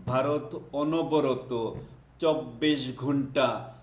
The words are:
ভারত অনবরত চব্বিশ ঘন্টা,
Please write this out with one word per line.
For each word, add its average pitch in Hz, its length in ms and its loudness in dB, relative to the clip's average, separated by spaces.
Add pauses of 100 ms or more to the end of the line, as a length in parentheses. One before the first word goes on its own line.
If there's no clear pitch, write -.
ভারত 143 520 0 (140)
অনবরত 143 1040 0 (440)
চব্বিশ 147 800 0
ঘন্টা, 135 880 0